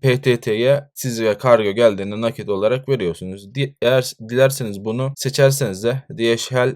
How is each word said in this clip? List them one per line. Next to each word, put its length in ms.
P 200
T 180
T'ye 440
size 440
kargo 340
geldiğinde 500
nakit 280
olarak 400
veriyorsunuz. 640
Di-, 260
eğer 320
dilerseniz 560
bunu 300
seçerseniz 680
de 260
D 260
H 200
L 200